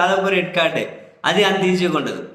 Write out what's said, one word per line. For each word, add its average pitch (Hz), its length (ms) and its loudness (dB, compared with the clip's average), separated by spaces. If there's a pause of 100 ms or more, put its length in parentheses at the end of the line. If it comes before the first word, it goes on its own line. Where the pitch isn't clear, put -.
దాదాపు 190 340 2
రెడ్ 180 240 0
కార్డే. 156 260 0 (440)
అది 180 220 4
అంత 190 200 0
ఈజీగా 180 300 0
ఉండదు. 120 220 -6 (120)